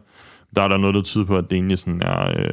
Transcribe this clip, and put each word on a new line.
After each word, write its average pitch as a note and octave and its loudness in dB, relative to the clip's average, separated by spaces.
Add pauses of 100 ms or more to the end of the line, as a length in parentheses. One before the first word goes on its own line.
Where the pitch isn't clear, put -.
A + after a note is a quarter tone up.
(580)
der G2+ 4
er G2 2
der F#2+ 4
noget, G2 2
der G2+ 2
tyder G2+ -2
på, F#2+ 2
at F2 0
det F#2+ 0
egentlig F#2 0
sådan F2 -4
er, G1+ -2 (120)